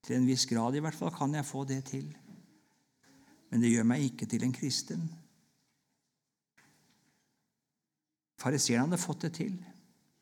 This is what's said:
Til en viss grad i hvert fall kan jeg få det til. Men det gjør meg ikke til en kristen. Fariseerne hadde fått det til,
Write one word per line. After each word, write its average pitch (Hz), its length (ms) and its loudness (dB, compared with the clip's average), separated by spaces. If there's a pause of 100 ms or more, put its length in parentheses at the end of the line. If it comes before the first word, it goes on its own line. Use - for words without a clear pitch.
Til - 140 -4
en 127 100 6
viss 131 240 4
grad 117 240 2
i 147 80 0
hvert 156 140 -4
fall 170 180 -2
kan 143 220 0
jeg 143 100 -2
få 139 220 -6
det 135 240 -4
til. 139 160 -6 (1400)
Men 117 100 4
det 120 120 6
gjør 113 180 4
meg 143 160 2
ikke - 240 -6
til 120 160 0
en 127 80 0
kristen. 160 480 -4 (3250)
Fariseerne 127 480 2
hadde 175 160 0
fått - 240 -4
det - 100 -4
til, 185 220 -4 (640)